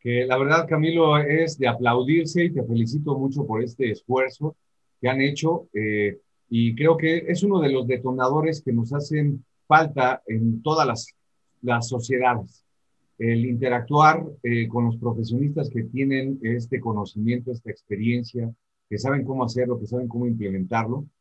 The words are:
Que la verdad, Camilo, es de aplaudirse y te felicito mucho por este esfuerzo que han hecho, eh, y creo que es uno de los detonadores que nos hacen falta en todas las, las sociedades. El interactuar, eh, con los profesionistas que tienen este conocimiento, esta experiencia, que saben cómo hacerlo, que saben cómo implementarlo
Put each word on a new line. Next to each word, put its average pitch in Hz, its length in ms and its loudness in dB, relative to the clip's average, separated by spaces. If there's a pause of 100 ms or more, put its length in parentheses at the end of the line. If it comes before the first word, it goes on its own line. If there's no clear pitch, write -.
Que 120 260 0
la 127 100 2
verdad, 151 320 4
Camilo, 156 480 4
es 151 400 2
de 131 120 2
aplaudirse 127 720 2
y 175 80 2
te 127 140 -2
felicito 117 520 0
mucho 135 300 -2
por 110 160 -2
este 120 300 -2
esfuerzo 131 640 -4 (440)
que 120 80 0
han 131 120 0
hecho, 156 520 0
eh, 104 460 -2 (320)
y 117 240 2
creo 156 220 4
que 160 220 0 (100)
es 175 160 0
uno 196 160 4
de 147 100 4
los 131 160 0
detonadores 131 760 0
que 131 80 -2
nos 117 200 0
hacen 147 520 -2 (240)
falta 135 580 4
en 113 340 0
todas 156 280 2
las, 117 260 -6 (480)
las 117 260 -2
sociedades. 123 760 -2 (520)
El 117 300 0
interactuar, 127 760 4 (180)
eh, 117 240 0
con 120 200 0
los 117 100 0
profesionistas 120 760 -4
que 117 140 -4
tienen 135 580 -2
este 117 380 -4
conocimiento, 113 720 -4
esta 120 180 -12
experiencia, 117 800 -4 (400)
que 104 80 -6
saben 135 260 -2
cómo 131 200 -4
hacerlo, 120 340 -2
que 107 80 -10
saben 123 220 -4
cómo 120 180 -4
implementarlo 113 800 -4 (140)